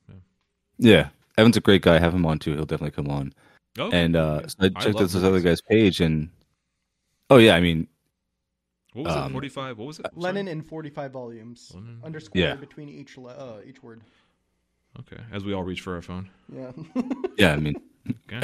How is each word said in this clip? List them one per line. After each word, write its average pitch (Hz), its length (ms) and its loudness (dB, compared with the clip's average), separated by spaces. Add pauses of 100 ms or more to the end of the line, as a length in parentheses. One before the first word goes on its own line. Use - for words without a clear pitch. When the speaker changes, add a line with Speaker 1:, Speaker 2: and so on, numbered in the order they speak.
(760)
Speaker 1:
Yeah. 117 120 8
Speaker 2:
Yeah, 78 180 8 (280)
Evan's 113 220 6
a - 20 2
great 98 220 6
guy. 85 160 6
Have 85 160 2
him 90 100 2
on 80 140 0
too. 78 160 -4
He'll 76 100 -4
definitely 73 280 -6
come - 160 -6
on. 139 240 -6 (460)
Speaker 1:
Oh, 170 120 -6
Speaker 2:
And, 85 260 2
uh, 76 260 0
Speaker 1:
yeah. - 60 -14
Speaker 2:
so - 120 -16
I 95 40 4
Speaker 1:
I 95 40 4
Speaker 2:
checked 95 180 -4
Speaker 1:
love 104 100 0
Speaker 2:
out - 40 -2
this 92 140 0
Speaker 1:
movies. 92 140 0
Speaker 2:
other 95 120 2
guy's 85 200 2
page, 104 400 2
and 80 300 -2 (1000)
oh 139 60 10
yeah, 113 180 8
I 85 60 4
mean, 82 260 0 (1080)
Speaker 1:
What 135 120 -10
was 165 100 -2
Speaker 2:
um, 139 140 -4
Speaker 1:
it? - 20 -10
Forty-five? 131 460 -10
What 107 80 -12
was 156 120 -16
it? - 80 -10
I'm - 120 -16
Speaker 3:
Lenin 190 280 -6
Speaker 1:
sorry. 180 60 -8
Speaker 3:
in 156 100 -8
forty-five 151 500 -14
volumes. 120 600 -16
Speaker 1:
Lenin. 113 280 -20
Speaker 3:
Underscore 160 380 -6
Speaker 2:
Yeah. 151 140 0
Speaker 3:
between 143 340 -16
each 143 300 -20
le-, 123 160 -20
uh, 123 320 -16
each - 160 -20
word. 113 180 -20 (1000)
Speaker 1:
Okay. - 200 -20 (120)
As 98 120 -10
we 101 80 -6
all 95 100 -4
reach 90 200 -8
for 92 120 -10
our 85 80 -10
phone. 92 280 -12 (220)
Speaker 3:
Yeah. 131 200 -14 (240)
<laughs> 254 60 -2 (360)
Speaker 2:
Yeah, 92 140 6
I 73 40 -2
mean, 73 200 -2 (320)
Speaker 1:
Okay. - 360 -12